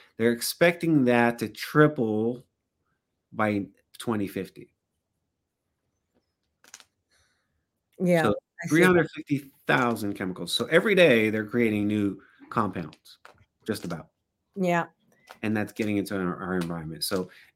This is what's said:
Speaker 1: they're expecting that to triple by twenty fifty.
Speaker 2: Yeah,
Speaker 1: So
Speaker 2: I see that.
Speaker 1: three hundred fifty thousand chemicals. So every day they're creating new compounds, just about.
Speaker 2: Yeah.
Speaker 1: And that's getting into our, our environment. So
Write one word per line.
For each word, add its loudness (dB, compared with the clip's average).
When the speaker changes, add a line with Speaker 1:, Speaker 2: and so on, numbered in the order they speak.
Speaker 1:
they're 2
expecting 2
that 2
to -4
triple 0
by -2
twenty -4
fifty. -12
Speaker 2:
Yeah, 2
Speaker 1:
So 2
Speaker 2:
I 2
see -2
that. -10
Speaker 1:
three 4
hundred 6
fifty -6
thousand 0
chemicals. -6
So -4
every 2
day 6
they're -2
creating 0
new -2
compounds, -6
just -6
about. -10
Speaker 2:
Yeah. 0
Speaker 1:
And -2
that's -4
getting -2
into -4
our, -4
our -6
environment. -6
So -4